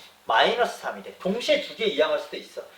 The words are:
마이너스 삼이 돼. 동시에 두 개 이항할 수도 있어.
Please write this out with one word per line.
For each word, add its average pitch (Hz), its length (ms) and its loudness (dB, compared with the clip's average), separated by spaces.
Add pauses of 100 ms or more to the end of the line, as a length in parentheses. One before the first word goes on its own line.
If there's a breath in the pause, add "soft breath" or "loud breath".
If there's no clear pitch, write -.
(240 loud breath)
마이너스 190 560 2
삼이 101 220 -8
돼. 98 160 -14
동시에 240 440 0
두 - 140 -12
개 226 100 -2
이항할 294 320 2
수도 - 180 -10
있어. - 260 -12 (160 loud breath)